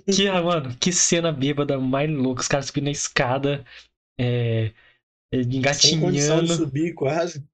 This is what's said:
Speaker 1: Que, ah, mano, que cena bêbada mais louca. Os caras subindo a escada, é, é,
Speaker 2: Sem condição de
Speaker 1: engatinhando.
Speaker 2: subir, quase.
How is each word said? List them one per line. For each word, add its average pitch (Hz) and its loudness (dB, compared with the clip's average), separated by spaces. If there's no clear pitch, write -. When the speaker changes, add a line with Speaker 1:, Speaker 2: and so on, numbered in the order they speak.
Speaker 1:
Que, 196 4
ah, 185 2
mano, 160 0
que 180 2
cena 170 2
bêbada 143 0
mais 135 0
louca. 131 0
Os - -4
caras 139 0
subindo 143 -4
a 143 -2
escada, 135 -2
é, 117 0
é, 127 0
Speaker 2:
Sem 156 2
condição 147 2
de 170 2
Speaker 1:
engatinhando. 170 0
Speaker 2:
subir, 160 -2
quase. 151 -2